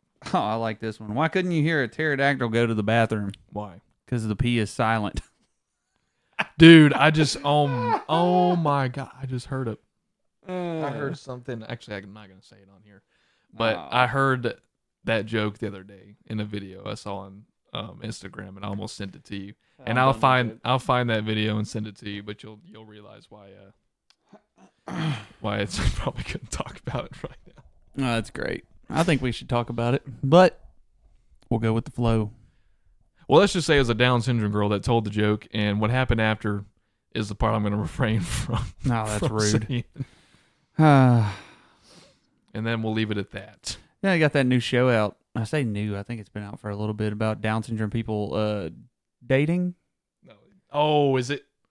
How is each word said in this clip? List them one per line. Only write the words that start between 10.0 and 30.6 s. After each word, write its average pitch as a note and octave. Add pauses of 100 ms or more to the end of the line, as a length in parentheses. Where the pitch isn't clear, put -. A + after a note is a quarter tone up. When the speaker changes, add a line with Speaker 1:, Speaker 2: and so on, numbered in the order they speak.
Speaker 2:
I F#3
Speaker 1:
Uh. E3
Speaker 2:
heard C#3+
something. B2
Actually, A2
I'm G2
not G#2+
gonna F#2+
say -
it G2
on F#2+
here, G2+ (520)
but A2
Speaker 1:
Oh. D#2+
Speaker 2:
I B2
heard B2+ (420)
that A2
joke G#2+
the A2
other G2
day G2+ (100)
in A2
a G#2
video G2
I G#2
saw G2+
on, G2 (300)
um, F#2
Instagram, G2
and G2
I G2+
almost G2+
sent G2
it -
to G#2
you. G2 (320)
And A#2
Speaker 1:
I'm E3
Speaker 2:
I'll E3+
Speaker 1:
done -
with -
Speaker 2:
find, B2+
Speaker 1:
it. -
Speaker 2:
I'll B2+
find B2
that A2
video G#2+
and G#2+
send G#2+
it G#2
to G#2
you, G2+
but G#2
you'll, G#2+
you'll A2
realize G#2
why, G#2 (1400)
uh, D#3+ (140)
<clears throat> -
why G#2
it's G#2 (120)
<laughs> -
probably -
couldn't -
talk -
about -
it -
right - (100)
now. - (320)
Speaker 1:
No, C3
that's A2+
great. - (260)
I D#3+
think D#3
we B2+
should -
talk A#2+
about A#2+
it, C#3 (200)
but E3+ (920)